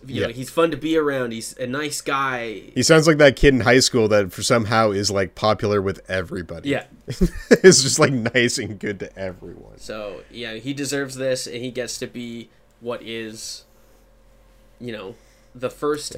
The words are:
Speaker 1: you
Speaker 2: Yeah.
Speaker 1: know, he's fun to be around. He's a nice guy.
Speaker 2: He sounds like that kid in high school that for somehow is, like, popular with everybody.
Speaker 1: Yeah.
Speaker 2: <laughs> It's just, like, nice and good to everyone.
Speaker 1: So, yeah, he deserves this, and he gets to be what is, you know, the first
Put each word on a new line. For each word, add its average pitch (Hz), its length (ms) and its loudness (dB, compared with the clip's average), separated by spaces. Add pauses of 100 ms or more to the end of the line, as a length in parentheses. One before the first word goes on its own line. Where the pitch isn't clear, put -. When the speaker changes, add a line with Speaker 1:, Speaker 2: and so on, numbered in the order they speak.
Speaker 1:
you 135 140 -6
Speaker 2:
Yeah. 120 60 0
Speaker 1:
know, 117 80 -6
he's 127 160 -12
fun 165 200 2
to 151 60 -4
be 160 220 0
around. 135 340 -2
He's 113 240 -10
a - 100 -8
nice 143 360 -6
guy. 123 720 -6
Speaker 2:
He 127 80 0
sounds 160 240 6
like 160 100 6
that 143 200 6
kid 143 180 6
in 123 60 4
high 123 200 6
school 120 280 2
that 101 220 2
for 104 120 -12
somehow 113 480 2
is, 101 200 -2
like, 98 240 -2
popular 104 460 2
with 95 300 -4
everybody. 90 580 -6
Speaker 1:
Yeah. 135 160 -2 (240)
Speaker 2:
<laughs> - 0 - (560)
It's 185 180 10
just, 131 160 -2
like, 147 140 4
nice 120 460 0
and 104 200 -8
good 104 220 -8
to 95 180 -14
everyone. 95 600 -14
Speaker 1:
So, 104 520 -12
yeah, 113 260 -12
he 127 180 -8
deserves 139 420 -6
this, 127 300 -4
and - 100 -10
he 123 140 -8
gets 120 300 -8
to 127 60 -6
be 117 440 -12 (300)
what 117 220 -8
is, 113 640 -12 (1120)
you 120 140 -12
know, 107 220 -12 (400)
the 123 160 -6
first 147 480 -6